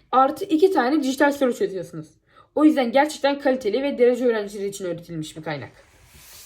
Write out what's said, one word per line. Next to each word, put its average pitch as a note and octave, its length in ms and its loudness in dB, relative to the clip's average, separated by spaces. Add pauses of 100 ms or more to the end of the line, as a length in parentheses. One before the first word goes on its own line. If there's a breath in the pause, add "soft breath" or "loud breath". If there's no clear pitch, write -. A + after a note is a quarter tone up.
(120)
artı C4+ 320 2
iki F#4 280 2
tane C#4 300 2
dijital C4+ 300 2
soru B3+ 220 0
çözüyorsunuz. F3 540 -8 (460 soft breath)
O D4 100 4
yüzden B3 280 4
gerçekten C#4 460 0
kaliteli B3+ 440 -2
ve C#4 160 -4
derece B3 280 2
öğrencileri G#3 420 -2
için G3 160 -10
öğretilmiş E3 520 -10
bir D#3 60 -14
kaynak. D3 280 -10 (760)